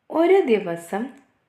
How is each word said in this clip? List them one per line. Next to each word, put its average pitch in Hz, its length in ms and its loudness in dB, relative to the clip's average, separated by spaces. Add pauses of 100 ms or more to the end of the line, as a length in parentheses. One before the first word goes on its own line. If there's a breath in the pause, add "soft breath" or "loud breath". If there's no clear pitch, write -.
ഒരു 339 320 2
ദിവസം 196 720 -4 (360)